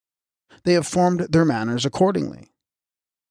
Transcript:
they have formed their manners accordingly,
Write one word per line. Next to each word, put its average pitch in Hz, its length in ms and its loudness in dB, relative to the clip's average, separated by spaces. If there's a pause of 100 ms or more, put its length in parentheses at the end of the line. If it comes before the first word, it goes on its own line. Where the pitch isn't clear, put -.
(640)
they 175 100 2
have 165 140 0
formed 180 420 0
their 165 160 4
manners 120 400 -2
accordingly, - 680 -2 (800)